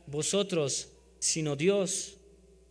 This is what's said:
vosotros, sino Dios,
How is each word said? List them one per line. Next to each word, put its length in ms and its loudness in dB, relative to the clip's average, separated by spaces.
vosotros, 840 0
sino 360 0
Dios, 600 0